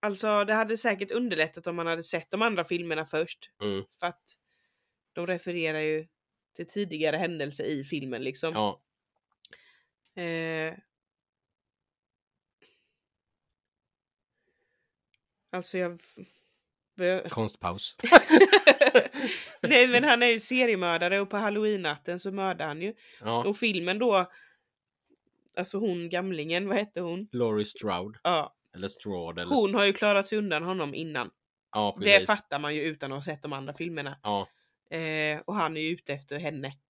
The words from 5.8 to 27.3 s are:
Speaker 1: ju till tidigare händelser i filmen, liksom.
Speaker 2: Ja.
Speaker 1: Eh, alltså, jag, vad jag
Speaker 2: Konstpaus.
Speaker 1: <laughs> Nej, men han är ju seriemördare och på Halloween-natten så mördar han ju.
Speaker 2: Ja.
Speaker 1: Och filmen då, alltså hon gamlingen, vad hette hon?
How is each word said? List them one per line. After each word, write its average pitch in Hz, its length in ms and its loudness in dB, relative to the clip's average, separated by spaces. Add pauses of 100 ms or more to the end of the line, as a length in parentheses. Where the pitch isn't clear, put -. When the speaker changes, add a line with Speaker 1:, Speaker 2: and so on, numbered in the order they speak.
Speaker 1:
ju 156 260 -2 (500)
till 170 100 -10
tidigare 156 500 -2
händelser 160 480 -4
i 139 200 -4
filmen, 135 380 -6
liksom. 135 320 -6
Speaker 2:
Ja. 104 280 -2 (1400)
Speaker 1:
Eh, 165 520 -4 (4000)
alltså, 185 260 -6
jag, 175 200 -4 (960)
vad 180 140 0
jag 185 220 -2
Speaker 2:
Konstpaus. - 680 -4
Speaker 1:
<laughs> - 1600 6
Nej, 254 260 6
men 247 160 4
han 240 180 6
är 247 40 6
ju 233 140 4
seriemördare 190 800 2
och 196 100 -4
på 208 60 -4
Halloween-natten 196 840 -2
så 190 120 -8
mördar 190 340 -4
han 156 160 -8
ju. 214 120 -8 (260)
Speaker 2:
Ja. 117 240 -2
Speaker 1:
Och 208 140 0
filmen 190 400 -2
då, 202 340 2 (1200)
alltså 180 220 -6
hon 175 300 -2
gamlingen, 175 600 -4
vad 190 80 0
hette 208 240 -4
hon? 180 320 -8